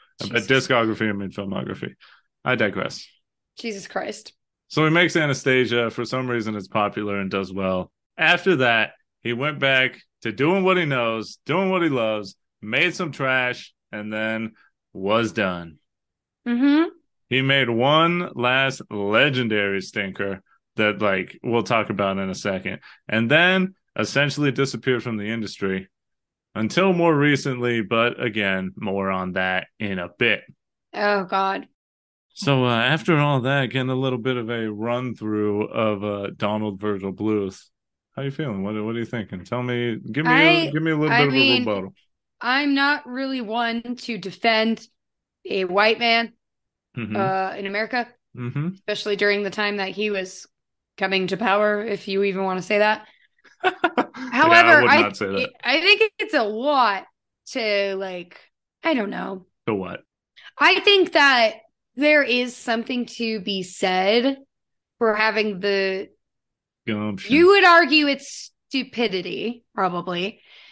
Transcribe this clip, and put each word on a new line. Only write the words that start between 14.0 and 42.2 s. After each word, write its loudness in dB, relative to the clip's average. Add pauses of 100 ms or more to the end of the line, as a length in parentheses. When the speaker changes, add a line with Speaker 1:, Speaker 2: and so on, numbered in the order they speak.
Speaker 1:
then -4 (400)
was 0
done. -4 (680)
Speaker 2:
Mm-hmm. 2 (400)
Speaker 1:
He 0
made 2
one 2
last 0
legendary 0
stinker -6 (320)
that, 0
like, -2
we'll 0
talk 0
about -2
in -6
a -6
second, -6 (280)
and 0
then 2 (200)
essentially 0
disappeared -2
from -6
the -6
industry -6 (680)
until 2
more 4
recently, 0
but 0
again, -2
more -4
on -4
that -2 (100)
in -6
a -8 (100)
bit. 2 (500)
Speaker 2:
Oh, 0
God. -4 (640)
Speaker 1:
So, 2
uh, 2
after 2
all 2
that, 0
getting -2
a -2
little -2
bit -2
of -6
a -4
run -4
through -2
of, -2
uh, -4
Donald -2
Virgil -4
Bluth. -4 (540)
How -8
you -6
feeling? -6
What, -4
what -4
are -4
you -4
thinking? -10
Tell -6
me, -2 (120)
give -2
me 4
a, 6
Speaker 2:
I, 4
Speaker 1:
give -2
me 0
a 0
little 2
Speaker 2:
I 4
Speaker 1:
bit 4
of 0
Speaker 2:
mean, 4
Speaker 1:
a -2
rebuttal. -4 (460)